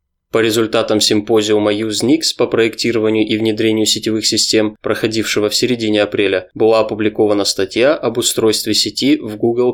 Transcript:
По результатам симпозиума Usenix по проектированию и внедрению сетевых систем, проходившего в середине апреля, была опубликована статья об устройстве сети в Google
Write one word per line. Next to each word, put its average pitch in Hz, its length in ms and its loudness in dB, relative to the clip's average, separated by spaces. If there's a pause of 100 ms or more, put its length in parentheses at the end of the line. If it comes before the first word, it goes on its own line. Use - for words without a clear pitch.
(300)
По 117 100 0
результатам 110 600 0
симпозиума 104 720 2
Usenix 110 640 -2
по 120 100 0
проектированию 113 800 0
и 110 120 -2
внедрению 110 480 0
сетевых 110 400 -2
систем, 107 560 0
проходившего 110 680 -2
в 104 80 -4
середине 113 480 0
апреля, 98 500 0
была 110 280 4
опубликована 107 640 0
статья 113 500 0
об 120 220 -4
устройстве 110 560 0
сети 127 420 0
в 107 220 -6
Google 117 360 0